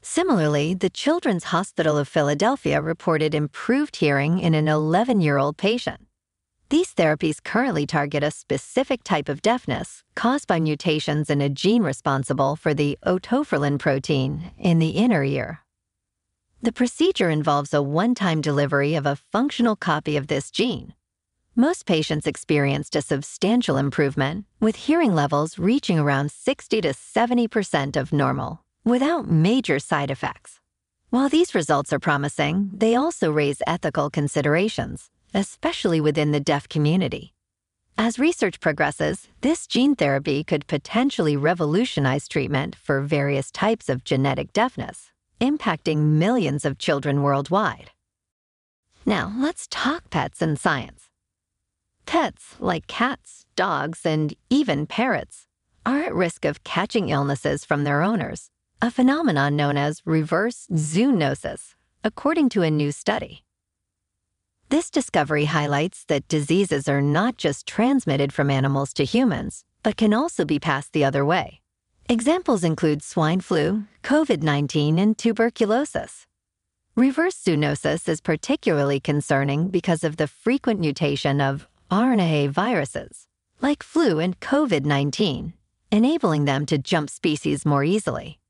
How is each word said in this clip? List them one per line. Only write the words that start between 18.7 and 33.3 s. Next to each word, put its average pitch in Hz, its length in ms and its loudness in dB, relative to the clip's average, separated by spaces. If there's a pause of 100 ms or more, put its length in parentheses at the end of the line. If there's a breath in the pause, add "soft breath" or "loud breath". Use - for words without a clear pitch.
of 143 100 -2
a 143 120 0
functional 233 580 0
copy 151 400 -2
of 143 120 -2
this 143 220 -4
gene. - 440 -4 (640)
Most 285 280 2
patients 156 400 0
experienced 143 680 -2
a 147 60 0
substantial 185 760 0
improvement, 143 680 0 (160)
with 220 160 2
hearing 330 360 2
levels 151 460 0
reaching 190 400 2
around 143 320 2
sixty - 480 -2
to 160 140 0
seventy 240 560 0
percent 156 480 -2
of 131 160 -2
normal, 139 500 -2 (220)
without 269 440 0
major 170 480 2
side 143 320 -2
effects. - 520 -10 (480)
While 262 180 2
these 320 260 2
results 147 380 0
are - 80 0
promising, 151 720 -2
they 226 220 2
also 269 340 0
raise 147 380 0